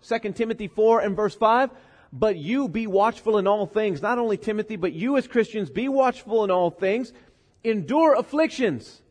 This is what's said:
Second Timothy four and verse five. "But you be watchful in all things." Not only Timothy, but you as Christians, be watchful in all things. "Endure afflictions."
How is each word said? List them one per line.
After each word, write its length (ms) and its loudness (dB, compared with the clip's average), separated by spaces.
Second 340 -6
Timothy 320 -6
four 320 2
and 160 -2
verse 200 -2
five. 340 2
"But 260 0
you 320 -2
be 180 -6
watchful 500 2
in 80 0
all 220 2
things." 340 -2
Not 160 -2
only 200 -2
Timothy, 400 -6
but 160 -4
you 220 -2
as 120 0
Christians, 420 -2
be 200 -4
watchful 540 0
in 60 -2
all 220 2
things. 420 -2
"Endure 520 2
afflictions." 960 -2